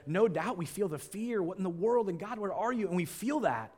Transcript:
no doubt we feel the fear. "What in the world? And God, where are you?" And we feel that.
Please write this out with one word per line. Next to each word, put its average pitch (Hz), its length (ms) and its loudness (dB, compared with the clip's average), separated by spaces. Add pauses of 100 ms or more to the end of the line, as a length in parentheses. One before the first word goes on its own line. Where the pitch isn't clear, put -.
no 185 220 6
doubt 185 300 0
we 170 80 -2
feel 190 240 -2
the 147 100 -4
fear. 220 420 -2
"What 180 160 -2
in 190 60 -4
the 185 60 0
world? 208 400 2
And 170 100 -4
God, 220 180 -8
where 202 160 -2
are 233 200 0
you?" 214 140 0
And 175 100 0
we 175 80 2
feel 262 360 -2
that. 117 360 0